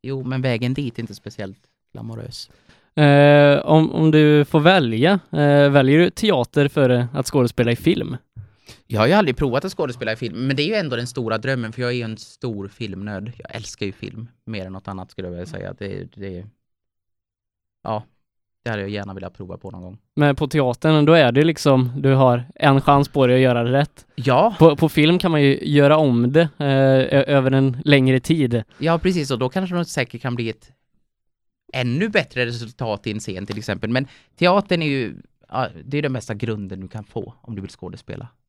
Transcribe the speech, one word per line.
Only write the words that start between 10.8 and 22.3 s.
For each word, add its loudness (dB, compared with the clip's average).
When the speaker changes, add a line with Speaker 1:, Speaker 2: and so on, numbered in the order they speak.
Speaker 1:
den -6
stora -6
drömmen, -6
för -10
jag -4
är -4
ju -4
en -10
stor -12
filmnörd. -10
Jag -20
älskar -10
ju -6
film -14
mer -10
än -14
något -14
annat, -12
skulle -12
jag -10
vilja -10
säga. -12
Det, -12
det, -14
ja, -8
det -8
hade -6
jag -8
gärna -10
velat -14
prova -14
på -18
någon -18
gång. -18
Speaker 2:
Men 2
på -4
teatern, 0
då 6
är 6
det 4
liksom, 2
du 2
har 4